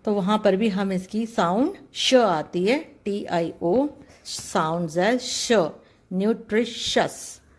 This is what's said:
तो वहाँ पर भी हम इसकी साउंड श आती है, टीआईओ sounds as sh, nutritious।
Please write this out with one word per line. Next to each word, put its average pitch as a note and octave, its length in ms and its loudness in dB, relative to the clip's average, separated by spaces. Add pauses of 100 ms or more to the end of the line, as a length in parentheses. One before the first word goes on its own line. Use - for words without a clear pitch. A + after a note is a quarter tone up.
तो G#3+ 80 0
वहाँ G3+ 240 0
पर G3+ 180 4
भी A3 140 2
हम G3 220 -2
इसकी F#3+ 340 -4
साउंड A3 480 0 (200)
श - 200 0
आती F3+ 520 2
है, A#3 120 2 (280)
टीआईओ G3+ 840 -2 (360)
sounds E3 720 -2
as G#3+ 220 2
sh, - 320 -4 (600)
nutritious। G#3+ 1300 -2 (200)